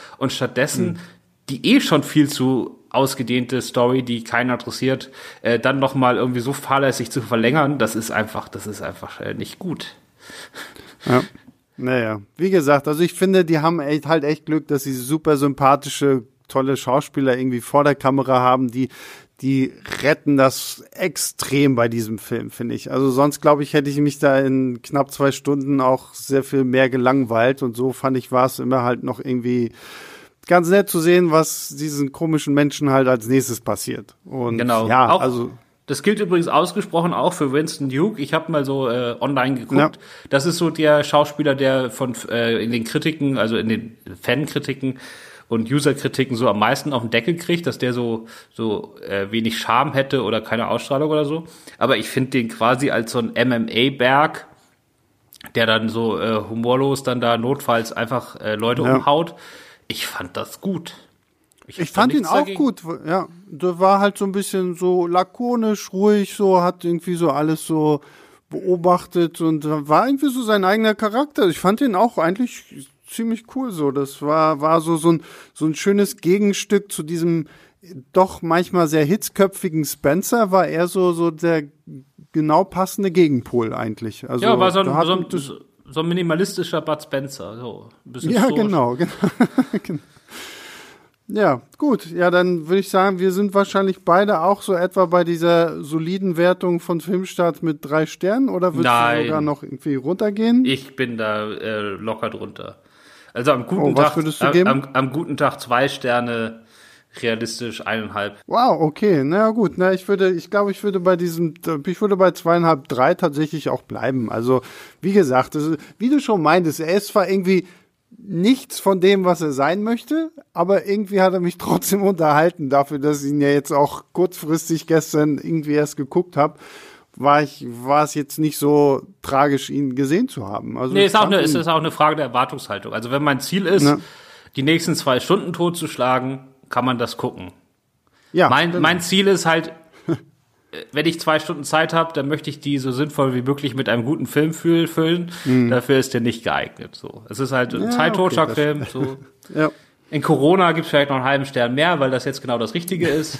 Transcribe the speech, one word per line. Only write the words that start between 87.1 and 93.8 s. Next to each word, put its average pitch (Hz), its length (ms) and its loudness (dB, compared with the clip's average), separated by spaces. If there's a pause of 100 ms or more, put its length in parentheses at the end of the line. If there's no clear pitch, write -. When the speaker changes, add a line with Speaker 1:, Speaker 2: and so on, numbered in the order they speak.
Speaker 1:
so 110 300 -14 (160)
ein 123 80 -20
bisschen 123 200 -6
Speaker 2:
Ja, 240 140 4
Speaker 1:
stoisch. 226 100 2
Speaker 2:
genau, 147 400 0
<laughs> - 880 -2
genau. 156 160 -8 (1300)
Ja, 196 340 2 (140)
gut. 285 300 0
Ja, 175 240 0
dann 175 380 0
würde 185 120 2
ich 185 80 -6
sagen, 190 300 2
wir 185 140 0
sind 196 200 -2
wahrscheinlich 196 520 0